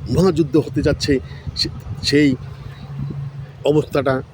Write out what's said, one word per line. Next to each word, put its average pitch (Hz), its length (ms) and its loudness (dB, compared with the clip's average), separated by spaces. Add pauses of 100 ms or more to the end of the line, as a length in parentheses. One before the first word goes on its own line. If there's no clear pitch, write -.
(100)
মহাযুদ্ধ 165 460 4
হতে 147 260 0
যাচ্ছে, 143 360 2 (380)
সে-, - 120 0 (340)
সেই 143 320 4 (1300)
অবস্থাটা 139 580 2 (120)